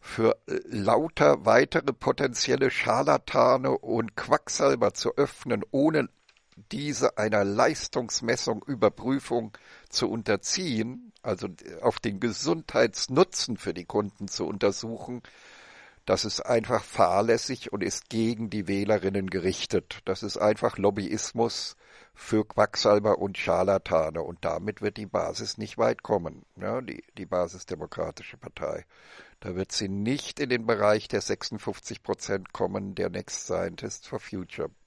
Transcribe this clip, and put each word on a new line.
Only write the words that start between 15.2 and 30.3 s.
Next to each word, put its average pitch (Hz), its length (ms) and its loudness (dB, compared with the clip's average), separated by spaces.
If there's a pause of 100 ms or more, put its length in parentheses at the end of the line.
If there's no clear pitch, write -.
das - 180 4
ist - 160 -4
einfach 117 420 0
fahrlässig 107 920 2
und 101 100 -2
ist - 280 -4
gegen 113 400 0
die 98 180 -4
Wählerinnen 98 640 0
gerichtet. 92 760 -2
Das 95 160 -2
ist 101 160 -6
einfach 107 380 2
Lobbyismus 104 1000 0 (380)
für - 320 0
Quacksalber 104 720 4
und 98 200 -4
Scharlatane 87 840 2
und 85 220 -10
damit 85 380 -4
wird 104 160 -2
die 107 80 -8
Basis - 500 -4
nicht 107 220 -10
weit 117 240 2
kommen, 87 420 -4 (120)
ja, 110 260 -4
die, 82 200 -12 (140)
die 92 100 -10
Basisdemokratische 85 1080 -6
Partei. - 480 -8 (560)
Da 92 140 -8
wird 92 180 -4
sie 101 160 -2
nicht 104 520 -4